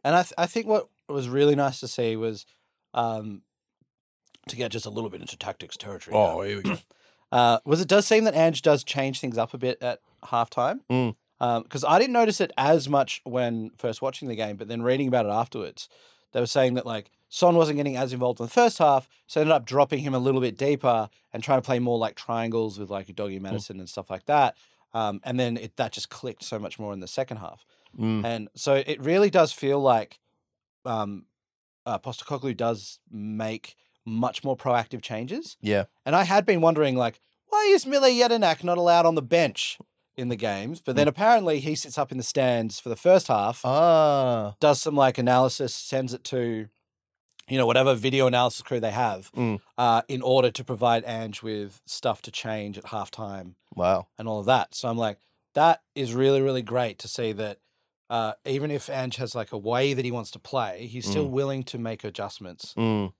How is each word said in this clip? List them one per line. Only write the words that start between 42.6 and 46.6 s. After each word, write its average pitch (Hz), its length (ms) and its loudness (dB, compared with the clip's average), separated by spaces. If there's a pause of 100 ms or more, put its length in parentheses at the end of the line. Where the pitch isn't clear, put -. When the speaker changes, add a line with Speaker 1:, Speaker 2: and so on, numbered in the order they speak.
Speaker 1:
for - 100 -12
the 113 60 -4
first 180 320 6
half, 107 380 0
Speaker 2:
Ah. 139 960 4
Speaker 1:
does 147 200 6
some, 151 140 -4
like, 135 220 4
analysis, 127 580 2
sends 131 380 -6
it 123 120 -14
to, 117 440 -4 (800)